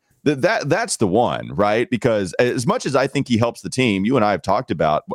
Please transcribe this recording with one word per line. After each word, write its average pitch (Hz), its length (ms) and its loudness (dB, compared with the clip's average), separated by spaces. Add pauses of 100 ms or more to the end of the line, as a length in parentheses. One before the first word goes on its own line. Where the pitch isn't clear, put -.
(240)
th-, 143 140 2
that, 165 300 0
that's 202 280 0
the 107 100 2
one, 76 480 0
right? 104 340 2
Because 107 460 0
as 120 320 0
much 226 180 -2
as 139 120 0
I 131 100 2
think 135 220 -4
he 113 100 2
helps 117 220 0
the 92 100 -10
team, 101 340 0
you 131 120 0
and 107 80 2
I 104 80 2
have 87 100 -2
talked 107 300 -2
about 78 320 0 (100)